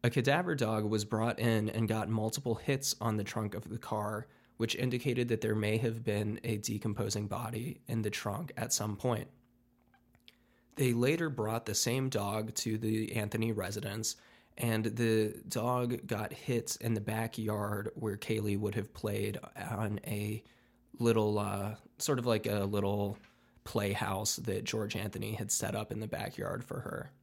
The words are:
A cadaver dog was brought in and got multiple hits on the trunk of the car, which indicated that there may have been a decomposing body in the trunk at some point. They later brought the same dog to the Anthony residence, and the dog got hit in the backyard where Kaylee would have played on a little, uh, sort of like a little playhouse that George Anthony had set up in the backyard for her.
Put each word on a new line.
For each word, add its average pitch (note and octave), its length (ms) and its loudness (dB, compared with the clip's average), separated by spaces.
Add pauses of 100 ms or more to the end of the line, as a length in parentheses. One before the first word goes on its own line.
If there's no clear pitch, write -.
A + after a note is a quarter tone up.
A A#2+ 60 6
cadaver D3+ 440 4
dog A2 300 2
was G#2 220 4
brought A2+ 340 2
in A2 300 4
and A2+ 180 2
got A2 220 0
multiple A2 460 2
hits C3+ 460 0
on A2 140 2
the G#2 80 0
trunk G#2 320 -4
of A2 140 -6
the A2+ 100 -6
car, G#2+ 480 -2 (300)
which A2+ 180 0
indicated B2 540 0
that A2 120 2
there A2 140 2
may G#2+ 220 2
have A2+ 260 0
been G#2 400 0
a G#2+ 140 0
decomposing G#2 720 -2
body A2 600 -4
in A#2 140 0
the G#2 100 0
trunk G#2+ 460 -4
at - 160 -2
some G#2 240 0
point. A#2+ 320 0 (1500)
They B2+ 160 4
later D3+ 360 2
brought A2+ 360 -2
the G2+ 100 -4
same C3 320 2
dog A2 480 -2
to A2 220 -2
the A2 360 0
Anthony A2 380 0
residence, G2+ 640 -4 (420)
and A2+ 280 2
the A2 500 4 (140)
dog B2 580 0
got G#2 240 -2
hit - 480 -2
in A#2 140 0
the G#2+ 80 0
backyard G#2+ 920 -2
where G#2 220 -2
Kaylee G#2 420 0
would G#2 180 0
have G#2 180 -2
played G2+ 440 -2 (320)
on G#2+ 380 -2
a G#2 340 -4 (560)
little, A2 400 6
uh, G2+ 380 -2 (220)
sort C3+ 220 0
of A#2+ 60 -4
like A2 220 2
a G#2 160 2
little G2+ 540 2 (480)
playhouse G2+ 720 0
that G#2+ 260 -2
George G#2+ 320 -2
Anthony G#2 380 -4
had G#2+ 180 -4
set - 240 0
up G#2+ 160 -4
in A2 80 -4
the G#2+ 80 -4
backyard - 560 -4
for - 160 -6
her. - 320 -8 (120)